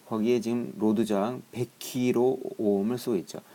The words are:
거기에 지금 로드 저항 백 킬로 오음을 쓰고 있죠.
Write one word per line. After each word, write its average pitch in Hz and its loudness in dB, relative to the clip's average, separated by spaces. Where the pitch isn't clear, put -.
거기에 113 2
지금 117 -4
로드 107 2
저항 107 -2
백 120 -6
킬로 123 2
오음을 104 2
쓰고 120 -2
있죠. - -6